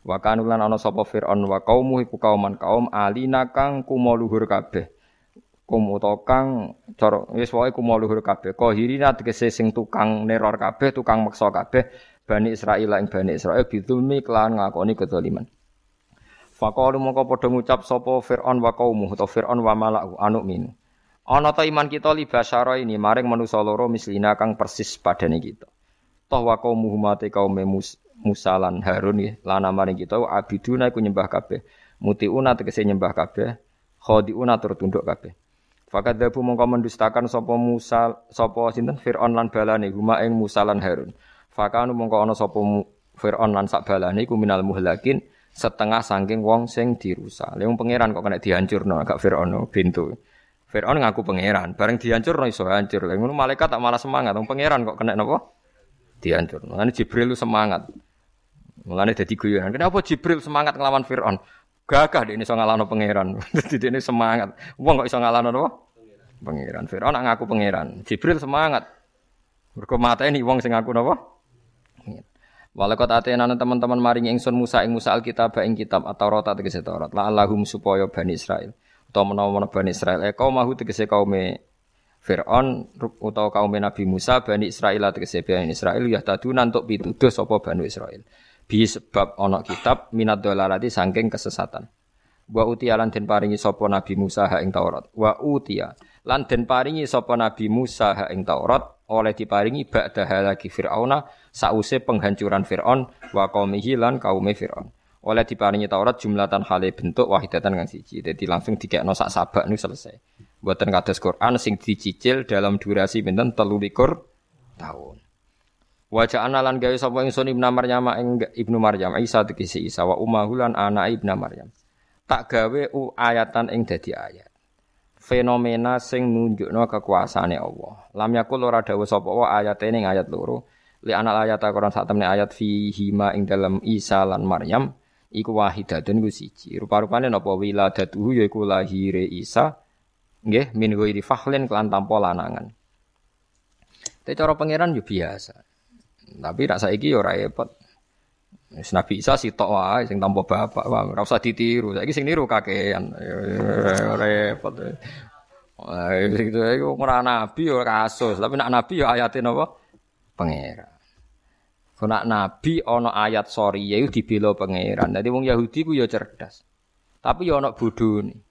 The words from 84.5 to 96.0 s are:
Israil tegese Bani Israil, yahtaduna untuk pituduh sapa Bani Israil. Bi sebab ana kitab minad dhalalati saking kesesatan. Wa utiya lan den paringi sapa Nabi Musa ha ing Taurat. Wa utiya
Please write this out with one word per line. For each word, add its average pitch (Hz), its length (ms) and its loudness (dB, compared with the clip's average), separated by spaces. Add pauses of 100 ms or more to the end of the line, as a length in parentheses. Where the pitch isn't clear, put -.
Israil 104 400 0
tegese 87 320 -6
Bani 90 320 0
Israil, 110 320 0
yahtaduna 113 560 0
untuk 117 240 0
pituduh 107 400 2
sapa 107 320 0
Bani 85 240 -4
Israil. - 400 -12 (480)
Bi 110 140 4
sebab - 500 -2
ana 98 240 0
kitab - 560 -2
minad 110 240 2
dhalalati 98 480 0
saking 104 400 0
kesesatan. - 560 -8 (640)
Wa 110 160 2
utiya 117 320 0
lan 110 160 0
den 104 160 -6
paringi 104 280 2
sapa 104 280 -2
Nabi 98 320 0
Musa 98 320 0
ha 90 160 0
ing 95 80 -2
Taurat. 87 400 -2
Wa 107 320 2
utiya 107 480 -2 (320)